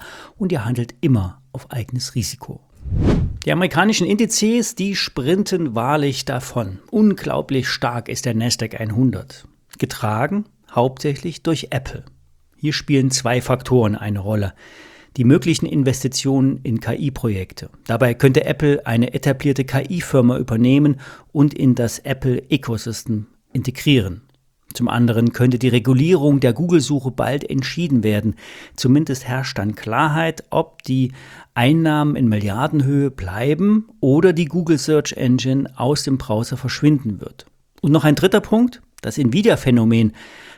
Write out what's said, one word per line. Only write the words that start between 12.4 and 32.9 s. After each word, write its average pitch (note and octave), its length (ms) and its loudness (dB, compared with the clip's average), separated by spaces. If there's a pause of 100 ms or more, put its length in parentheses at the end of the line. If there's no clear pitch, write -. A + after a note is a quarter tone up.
Hier D3 160 -4
spielen C3+ 400 0
zwei B2 280 0
Faktoren B2 540 0
eine G#2 260 -6
Rolle. G2+ 340 -2 (600)
Die B2+ 80 2
möglichen D#3 420 4
Investitionen C3+ 960 0
in A2+ 180 -4
K-I-Projekte. A2 920 -6 (160)
Dabei A#2+ 280 0
könnte C3+ 300 4
Apple D3 400 0
eine A#2 300 0
etablierte C#3 500 0
K-I-Firma C3+ 760 0
übernehmen C3 600 2 (320)
und D3 220 2
in B2+ 220 2
das A#2 240 -4
Apple-Ecosystem B2 1300 -4 (260)
integrieren. A#2+ 720 0 (520)
Zum A#2+ 140 -2
anderen A#2 440 2
könnte B2 260 2
die B2+ 100 0
Regulierung C3+ 720 4
der B2 120 2
Google-Suche C#3+ 580 0
bald A#2+ 380 -4
entschieden C3+ 540 -2
werden. G#2 320 0 (400)
Zumindest C#3 520 2
herrscht B2+ 300 -6
dann G#2 180 -2
Klarheit, D#3 760 -2
ob - 320 -4
die C3 300 0 (420)
Einnahmen D3 600 2
in C3 140 2
Milliardenhöhe C3+ 840 0